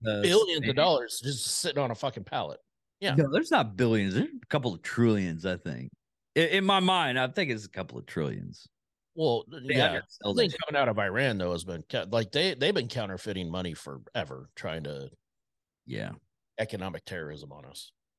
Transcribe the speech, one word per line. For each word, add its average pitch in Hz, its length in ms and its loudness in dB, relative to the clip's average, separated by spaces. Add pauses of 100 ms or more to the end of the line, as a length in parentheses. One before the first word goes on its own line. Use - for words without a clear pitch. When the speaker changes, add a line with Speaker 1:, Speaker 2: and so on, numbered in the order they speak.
Speaker 1:
has, 107 140 0
uh, 104 40 0
Speaker 2:
billions 180 380 4
of 127 40 -4
Speaker 1:
Spain 131 100 0
Speaker 2:
dollars 143 480 2
just 131 240 -4
sitting 143 360 -2
on 120 80 -2
a 110 40 -4
fucking 120 300 -6
pallet. 92 340 -6 (420)
Yeah. 202 140 0
Speaker 1:
No, 147 160 6
there's - 200 0
not 117 260 2
billions. 107 380 4
There's 196 120 2
a 294 220 -12
couple 139 260 0
of - 80 -14
trillions, 95 640 2
I 92 100 0
think. 67 340 -8 (460)
I, 156 40 4
in 180 240 4
my 190 160 6
mind, 170 380 2
I 127 100 2
think 151 220 -2
it's 107 160 -4
a - 40 -18
couple 87 280 -8
of - 80 -14
trillions. 58 600 -6 (480)
Speaker 2:
Well, 123 340 2
Speaker 1:
They 139 280 -2
Speaker 2:
yeah, 127 100 6
Speaker 1:
undersell - 220 -2 (160)
Speaker 2:
something 196 220 4
Speaker 1:
that 165 60 0
shit. - 140 -10
Speaker 2:
coming 147 140 2
out 127 80 4
of 107 100 0
Iran, 107 400 2
though, 90 140 0
has 85 120 -2
been 85 240 -8
ca-, 92 220 -2
like, 113 220 0
they, 175 220 2
they've 202 200 2
been 117 140 0
counterfeiting 95 600 -4
money 87 240 -4
forever, 69 840 -10
trying 80 280 -6
to 69 260 -10 (760)
Speaker 1:
Yeah. 52 260 -8 (460)
Speaker 2:
economic 95 460 -6
terrorism 73 480 -10
on 71 140 -20
us. - 260 -18 (260)